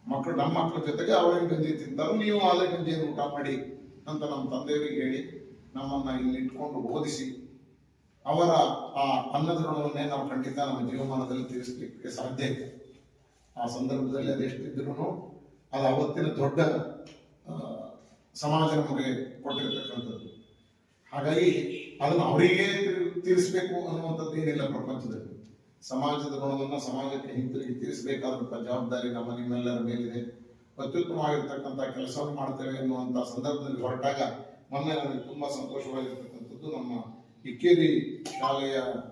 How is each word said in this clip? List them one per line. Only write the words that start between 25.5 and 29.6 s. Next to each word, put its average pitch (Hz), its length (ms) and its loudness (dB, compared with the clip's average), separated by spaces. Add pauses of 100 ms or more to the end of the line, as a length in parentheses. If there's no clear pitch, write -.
ಸಮಾಜದ 143 460 0
ಋಣವನ್ನ 135 440 -2
ಸಮಾಜಕ್ಕೆ 131 540 -4
ಹಿಂತಿರುಗಿ 123 420 -2
ತೀರಿಸಬೇಕಾದಂಥ 127 920 -4
ಜವಾಬ್ದಾರಿ 120 420 -2
ನಮ್ಮ 120 240 -4
ನಿಮ್ಮೆಲ್ಲರ 120 440 -2